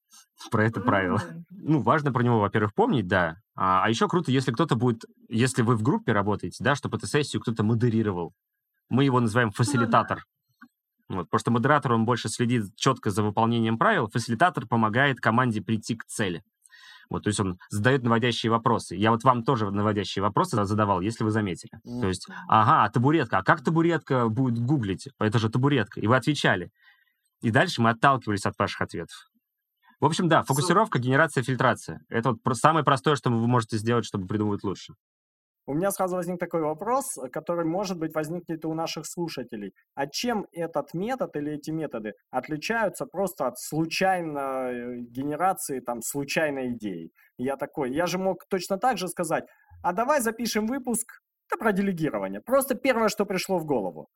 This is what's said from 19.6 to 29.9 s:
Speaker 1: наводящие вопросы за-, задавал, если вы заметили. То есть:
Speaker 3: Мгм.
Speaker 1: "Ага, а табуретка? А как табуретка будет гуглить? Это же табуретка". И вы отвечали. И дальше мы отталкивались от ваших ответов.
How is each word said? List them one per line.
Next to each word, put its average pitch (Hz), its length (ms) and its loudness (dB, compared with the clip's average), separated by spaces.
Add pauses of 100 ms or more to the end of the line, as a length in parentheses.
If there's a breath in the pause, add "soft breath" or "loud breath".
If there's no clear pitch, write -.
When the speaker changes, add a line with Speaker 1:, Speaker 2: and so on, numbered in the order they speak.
Speaker 1:
наводящие 101 540 0
вопросы 107 320 0
за-, 104 100 2
задавал, 101 360 2
если 113 220 -2
вы 107 80 0
заметили. 104 480 -4 (220)
То 101 60 0
есть: 92 200 -4
Speaker 3:
Мгм. - 100 -14 (120)
Speaker 1:
"Ага, 110 360 6
а 104 40 2
табуретка? 131 480 2
А 92 60 -2
как 151 200 2
табуретка 160 640 2
будет 120 300 0
гуглить? 117 480 -2 (120)
Это 107 200 2
же 110 100 2
табуретка". 127 520 0
И 104 60 0
вы 123 80 6
отвечали. 123 560 0 (720 soft breath)
И 120 100 0
дальше 139 300 2
мы 113 100 4
отталкивались 113 560 2
от 92 100 -6
ваших 98 240 -2
ответов. - 480 -10 (720 soft breath)